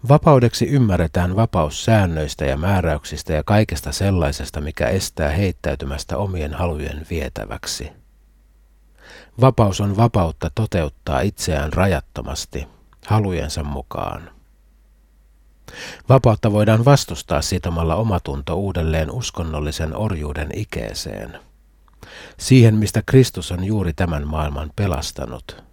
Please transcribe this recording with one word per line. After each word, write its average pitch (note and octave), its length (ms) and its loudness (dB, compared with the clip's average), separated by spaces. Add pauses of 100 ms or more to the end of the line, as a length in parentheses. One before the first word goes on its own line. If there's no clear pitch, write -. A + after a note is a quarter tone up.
Vapaudeksi C3 580 6
ymmärretään F2+ 680 2
vapaus G2 480 0
säännöistä E2 600 2
ja C2+ 120 0
määräyksistä E2 760 -2
ja D2+ 100 0
kaikesta G#2 500 0
sellaisesta, D2+ 680 -2
mikä D2 280 -4
estää D#2+ 420 -2
heittäytymästä D2 880 -4
omien E2+ 360 -4
halujen D2+ 560 -6
vietäväksi. - 840 -8 (1500)
Vapaus A#2 400 4
on G2+ 160 0
vapautta F#2 580 2
toteuttaa D#2+ 680 -2
itseään D#2 520 -2
rajattomasti, C#2+ 960 -4 (380)
halujensa F2+ 560 0
mukaan. C2 680 -8 (1800)
Vapautta A2+ 440 4
voidaan A2 320 4
vastustaa F#2 580 2
sitomalla E2 520 0
omatunto E2 600 -2
uudelleen E2 560 -2
uskonnollisen D#2 840 -6
orjuuden D2+ 580 -4
ikeeseen. G#1+ 840 -10 (1000)
Siihen, A#2 360 8
mistä G#2+ 320 0
Kristus B2 460 2
on F2+ 120 -4
juuri F#2+ 280 0
tämän D#2 340 -2
maailman D2+ 500 -4
pelastanut. C2+ 960 -6